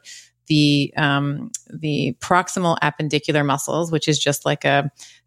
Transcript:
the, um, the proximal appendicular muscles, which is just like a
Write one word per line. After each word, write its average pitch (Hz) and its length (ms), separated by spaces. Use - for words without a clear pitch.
the, 147 500
um, 143 540
the 147 500
proximal 180 640
appendicular 147 600
muscles, 143 480
which 156 160
is 151 100
just - 260
like 147 220
a 143 260